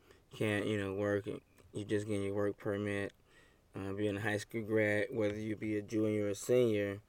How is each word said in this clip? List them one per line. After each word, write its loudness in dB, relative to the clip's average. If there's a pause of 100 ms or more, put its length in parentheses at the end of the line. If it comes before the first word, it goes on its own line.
(340)
can't, 0
you 0
know, -2
work, 0
and -6 (360)
you -4
just 0
getting 0
your -2
work 0
permit, -2 (640)
uh, -6
being 0
a -4
high 0
school -6
grad, 2
whether 0
you -4
be -2
a -2
junior 2
or 0
a -2
senior 2 (100)